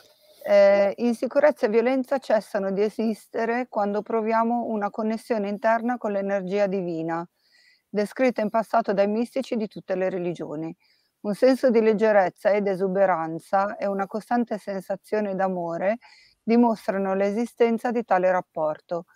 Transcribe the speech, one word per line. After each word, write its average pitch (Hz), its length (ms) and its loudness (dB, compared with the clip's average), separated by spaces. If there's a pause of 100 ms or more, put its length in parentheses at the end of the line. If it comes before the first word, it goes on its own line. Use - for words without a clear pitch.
(440)
Eh, 202 540 6
insicurezza 254 680 2
e - 40 2
violenza 254 480 0
cessano 196 520 -2
di 190 120 0
esistere 226 840 -4
quando 202 340 -2
proviamo 226 640 0
una 208 240 -4
connessione 220 580 -4
interna 226 480 -2
con 220 160 -6
l'energia 196 540 -2
divina, 170 600 -4 (600)
descritta 220 540 -2
in 208 80 -2
passato 226 420 0
dai 202 160 2
mistici 240 480 -4
di 214 120 -4
tutte - 280 -8
le 185 140 -2
religioni. 165 640 -6 (460)
Un 208 140 -4
senso 262 360 4
di 226 100 4
leggerezza 214 720 2
ed 202 160 2
esuberanza 185 1120 0
e 196 80 -6
una 196 200 -4
costante 226 520 -2
sensazione 196 760 -6
d'amore 180 640 -2 (460)
dimostrano 208 720 2
l'esistenza 226 760 0
di 226 140 -2
tale 185 260 2
rapporto 170 840 -4